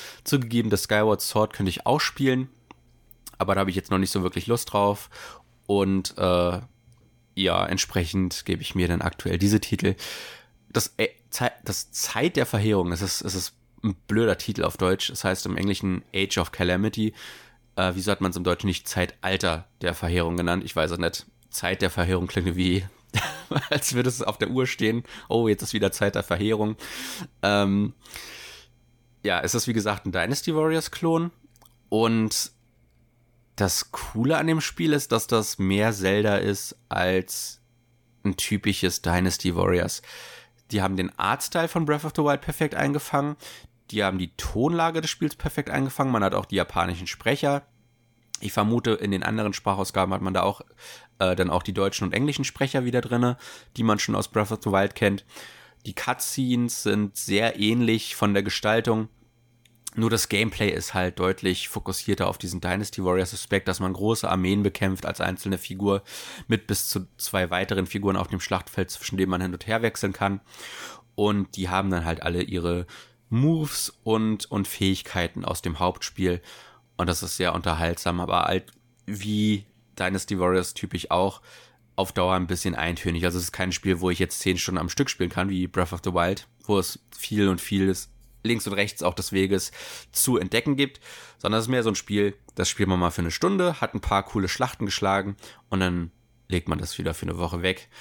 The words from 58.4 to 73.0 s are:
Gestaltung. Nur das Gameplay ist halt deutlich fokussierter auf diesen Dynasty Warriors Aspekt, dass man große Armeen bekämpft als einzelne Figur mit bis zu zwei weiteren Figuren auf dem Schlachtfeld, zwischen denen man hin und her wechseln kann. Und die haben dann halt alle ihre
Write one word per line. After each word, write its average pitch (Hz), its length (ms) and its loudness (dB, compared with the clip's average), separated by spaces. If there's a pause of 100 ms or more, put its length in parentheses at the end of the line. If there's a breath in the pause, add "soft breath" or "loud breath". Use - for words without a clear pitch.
Gestaltung. 110 640 0 (920)
Nur 113 120 2
das 113 180 2
Gameplay 104 420 0
ist 82 240 -4
halt 90 260 0
deutlich 92 500 0
fokussierter 95 580 -2
auf 95 100 -2
diesen 90 220 -8
Dynasty 95 440 -4
Warriors 90 300 2
Aspekt, - 360 -2
dass 90 100 -2
man 92 140 0
große 104 360 0
Armeen 95 320 2
bekämpft 95 440 0
als 85 160 -4
einzelne 92 360 -2
Figur 98 460 0 (440 loud breath)
mit 110 200 0
bis - 220 0
zu 92 260 -4
zwei 92 340 -2
weiteren 92 380 0
Figuren 98 300 0
auf 90 100 -2
dem 92 140 -4
Schlachtfeld, - 500 -2
zwischen - 240 -8
denen 95 140 2
man 90 120 0
hin 92 120 -2
und - 140 -10
her 113 140 0
wechseln 107 300 -2
kann. 98 300 -2 (760 loud breath)
Und 104 400 0
die 90 140 -4
haben 95 220 0
dann 85 120 2
halt 82 200 -2
alle 87 200 0
ihre 87 440 -2 (420 loud breath)